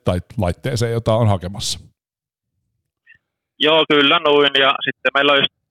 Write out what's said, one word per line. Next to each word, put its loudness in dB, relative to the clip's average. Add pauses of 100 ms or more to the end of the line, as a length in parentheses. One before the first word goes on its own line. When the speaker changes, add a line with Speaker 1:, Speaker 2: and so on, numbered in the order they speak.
Speaker 1:
tai -6 (180)
laitteeseen, -4
jota -2
on 2
hakemassa. -4 (1800)
Speaker 2:
Joo, 2
kyllä 2
noin. 2
Ja 2 (100)
sitten -4
meillä 2
on 2
just, -2 (160)